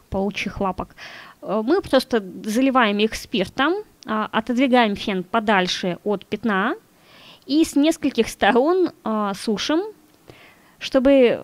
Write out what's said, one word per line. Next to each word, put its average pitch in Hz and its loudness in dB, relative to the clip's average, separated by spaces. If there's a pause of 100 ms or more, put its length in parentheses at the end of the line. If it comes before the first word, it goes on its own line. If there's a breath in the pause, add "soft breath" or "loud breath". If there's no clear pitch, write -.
паучьих 196 -4
лапок. 196 -6 (460 loud breath)
Э, 220 -4
мы 330 0
просто 240 0 (200)
заливаем 233 2
их 214 0
спиртом, 285 -4 (240)
а, 214 -4
отодвигаем 233 2
фен 190 -4
подальше 196 0
от 202 -4
пятна 214 -2 (720 loud breath)
и 302 2
с - -2
нескольких 285 2
сторон, 320 2 (140)
а, 214 -4
сушим, 240 -2 (960 loud breath)
чтобы, 262 4